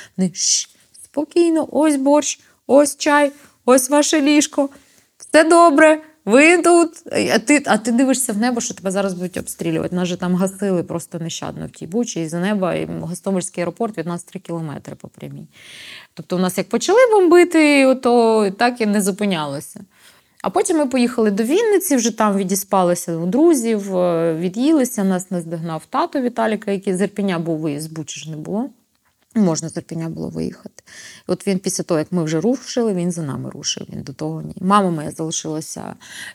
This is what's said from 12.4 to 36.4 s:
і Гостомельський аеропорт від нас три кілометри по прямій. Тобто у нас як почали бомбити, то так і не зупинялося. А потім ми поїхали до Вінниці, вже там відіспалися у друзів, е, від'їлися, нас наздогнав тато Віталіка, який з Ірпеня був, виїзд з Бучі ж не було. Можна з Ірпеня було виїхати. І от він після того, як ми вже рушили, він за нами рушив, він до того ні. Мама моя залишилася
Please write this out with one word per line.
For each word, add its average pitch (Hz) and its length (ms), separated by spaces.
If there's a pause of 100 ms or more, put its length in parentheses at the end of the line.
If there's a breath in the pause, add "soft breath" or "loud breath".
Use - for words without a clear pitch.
і 160 100 (160)
Гостомельський 175 600
аеропорт 220 360
від 160 80
нас 170 180
три - 160
кілометри 160 560
по - 120
прямій. 143 400 (640 loud breath)
Тобто - 220
у 180 40
нас 185 180
як 190 120
почали 339 300 (120)
бомбити, 320 840
то 226 640
так 240 240
і 220 40
не 208 160
зупинялося. 180 800 (640 soft breath)
А - 80
потім 359 280
ми 294 80
поїхали 240 460
до 202 120
Вінниці, 359 520
вже 226 220
там 208 200
відіспалися 180 800
у 170 80
друзів, 226 720
е, 170 380
від'їлися, 220 680
нас 185 280
наздогнав 165 580
тато 302 320
Віталіка, 220 500
який 196 240
з 180 60
Ірпеня 202 380
був, 160 200
виїзд 156 300
з - 20
Бучі 160 280
ж 151 120
не 151 60
було. 180 320 (680)
Можна 165 320
з - 80
Ірпеня 165 320
було 160 200
виїхати. - 540 (360 loud breath)
І - 120
от 180 160
він 190 120
після - 240
того, 165 160
як - 120
ми 180 120
вже 160 180
рушили, 233 520
він 175 180
за 165 120
нами 131 260
рушив, - 440
він 139 80
до 139 120
того 156 280
ні. 156 200
Мама 190 300
моя 156 200
залишилася 160 840 (400 loud breath)